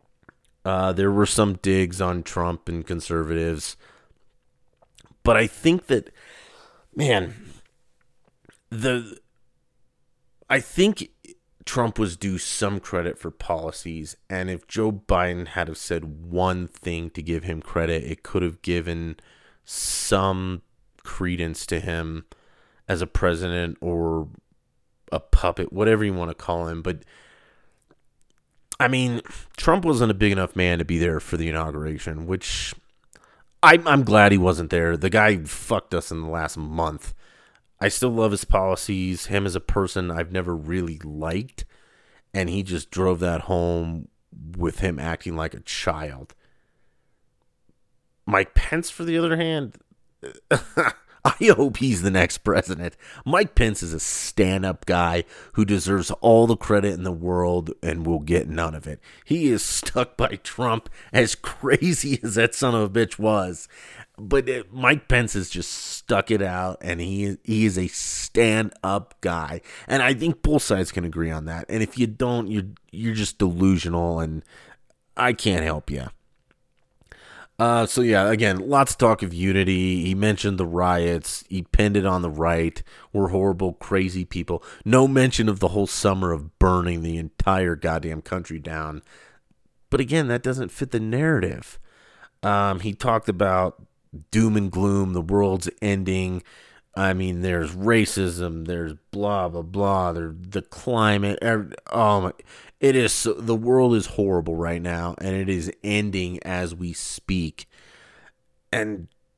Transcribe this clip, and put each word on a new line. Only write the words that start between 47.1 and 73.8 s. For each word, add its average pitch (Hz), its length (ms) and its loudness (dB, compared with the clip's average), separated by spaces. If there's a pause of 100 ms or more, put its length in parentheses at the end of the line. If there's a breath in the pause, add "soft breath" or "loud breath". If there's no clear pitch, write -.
Mike 98 280 2
Pence, - 360 2
for - 140 -10
the 165 140 0
other 165 200 2
hand, 160 400 -2 (440)
<laughs> - 300 -6 (720 soft breath)
I - 300 4
hope 127 220 2
he's 117 240 0
the 98 100 2
next 90 280 2
president. 87 560 -2 (300 loud breath)
Mike 175 300 2
Pence 110 260 4
is 82 120 -8
a 78 60 -6
stand-up 95 880 -2
guy 87 380 2 (300 loud breath)
who 107 120 4
deserves 95 460 0 (100)
all 113 260 8
the 113 80 4
credit 101 380 0
in 87 100 -6
the 92 80 -4
world 87 600 -2 (100)
and 82 240 -4
will 82 140 0
get 80 280 0
none 80 280 -4
of 73 120 -12
it. - 120 -12 (260 loud breath)
He 160 220 0
is 113 160 2
stuck - 520 -4
by 120 280 0
Trump, 113 460 -4 (220 loud breath)
as 110 240 2
crazy 143 840 -2
<laughs> - 40 -20
as 110 120 -4
that 113 200 2
son 123 200 0
of 110 60 2
a 104 80 0
bitch 107 280 0
was. 101 500 -2 (500 loud breath)
But, 120 320 0
uh, 123 220 -2
Mike 131 360 2
Pence 120 260 2
has 95 160 -4
just 90 220 -8
stuck - 580 -2
it 107 120 2
out, 92 400 -4
and 87 180 -4
he, 98 440 -4
he 110 220 2
is 92 120 2
a 92 100 0
stand-up - 1300 0
guy. 82 400 -4 (260 loud breath)
And 135 140 2
I 127 120 4
think 156 280 -2
both 147 200 4
sides 92 300 0
can 87 140 -4
agree 82 260 -4
on 78 140 -6
that. 82 240 -10
And 110 120 -2
if 107 160 -4
you 123 100 2
don't, 120 400 -2
you're, 101 200 -2 (240)
you're 113 220 -4
just 107 240 -4
delusional, 85 800 2